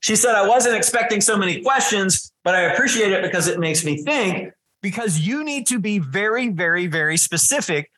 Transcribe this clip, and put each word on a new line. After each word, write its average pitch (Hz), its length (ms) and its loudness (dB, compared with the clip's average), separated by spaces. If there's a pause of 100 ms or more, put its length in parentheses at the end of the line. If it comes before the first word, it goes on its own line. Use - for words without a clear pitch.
She - 160 0
said, 233 200 4
"I 196 100 4
wasn't 233 300 4
expecting 214 440 0
so 214 160 2
many 180 260 0
questions, 214 680 0 (120)
but 180 100 2
I 180 80 2 (100)
appreciate 233 400 2
it 180 100 0
because 180 260 -2
it 175 100 -2
makes 160 260 -2
me 147 180 -2
think." 202 500 -2 (300)
Because 202 360 -2
you 226 240 -2
need 285 260 -6
to 247 120 -2
be 208 180 -2
very, 208 500 0
very, 175 380 0
very 160 300 0
specific 160 800 0